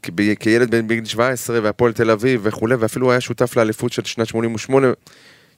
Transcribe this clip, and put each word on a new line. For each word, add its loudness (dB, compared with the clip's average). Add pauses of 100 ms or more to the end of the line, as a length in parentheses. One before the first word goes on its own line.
כ-, -10
ב-, 2
כילד 2
בן, 0
בגיל -2
שבע 0
עשרה, -2
והפועל 2
תל 0
אביב 2
וכולי, 0
ואפילו 0
היה 2
שותף -2
לאליפות 0
של -4
שנת -4
שמונים -2
ושמונה, 2 (720)